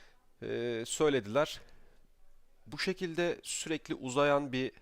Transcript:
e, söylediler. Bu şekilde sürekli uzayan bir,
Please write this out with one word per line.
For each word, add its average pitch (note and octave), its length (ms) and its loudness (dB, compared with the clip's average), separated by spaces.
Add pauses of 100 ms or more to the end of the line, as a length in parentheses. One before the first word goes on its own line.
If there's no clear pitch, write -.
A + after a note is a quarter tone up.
(420)
e, A#2 440 -4
söylediler. C3+ 760 2 (1040)
Bu C#3+ 120 -10
şekilde F3 640 0
sürekli - 520 -4
uzayan C#3+ 560 2
bir, B2+ 200 0 (100)